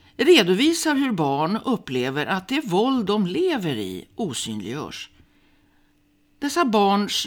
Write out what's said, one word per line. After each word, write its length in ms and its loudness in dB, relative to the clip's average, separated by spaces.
redovisar 800 4
hur 180 0
barn 520 0
upplever 600 -2
att 220 -4
det 120 -2
våld 460 0
de 200 0
lever 500 -2
i 380 -8
osynliggörs. 960 -8
Dessa 260 0
barns 640 2